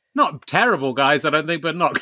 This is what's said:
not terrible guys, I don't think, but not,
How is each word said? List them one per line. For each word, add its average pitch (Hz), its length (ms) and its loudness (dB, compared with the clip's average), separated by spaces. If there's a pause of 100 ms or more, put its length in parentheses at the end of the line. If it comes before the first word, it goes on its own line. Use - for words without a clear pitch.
(140)
not 185 320 0
terrible 165 460 0
guys, 139 320 2
I 156 60 2
don't 151 160 0
think, 160 160 -4
but 165 120 -4
not, 156 280 0